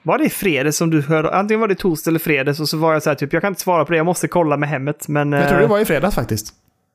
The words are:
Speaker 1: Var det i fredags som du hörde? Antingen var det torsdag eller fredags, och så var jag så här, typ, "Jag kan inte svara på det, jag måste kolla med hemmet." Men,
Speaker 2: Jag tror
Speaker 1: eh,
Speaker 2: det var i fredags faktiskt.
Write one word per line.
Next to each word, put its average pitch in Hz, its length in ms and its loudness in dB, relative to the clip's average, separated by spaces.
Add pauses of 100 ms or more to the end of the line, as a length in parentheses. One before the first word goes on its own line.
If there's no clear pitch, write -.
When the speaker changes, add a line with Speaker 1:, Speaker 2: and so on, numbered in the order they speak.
Speaker 1:
Var 175 140 0
det 302 80 0
i 254 40 2
fredags 151 480 0
som 170 120 0
du 156 120 2
hörde? 156 340 0
Antingen 208 260 0
var 226 60 2
det 190 80 0
torsdag 170 360 -2
eller 160 80 2
fredags, 143 400 0
och 151 100 -4
så 160 80 -4
var 160 160 2
jag 151 100 0
så 160 60 0
här, 147 60 0
typ, 143 180 -4
"Jag 165 80 0
kan 202 100 0
inte 175 100 -8
svara 170 240 2
på 165 60 -4
det, 170 60 2
jag 156 80 2
måste 175 220 0
kolla 156 300 2
med 147 120 -2
hemmet." 147 380 -6
Men, 147 240 0
Speaker 2:
Jag 143 160 2
tror 143 100 2
Speaker 1:
eh, 143 40 6
Speaker 2:
det 143 60 6
var 208 120 2
i 220 60 0
fredags 180 300 0
faktiskt. 113 380 -4 (420)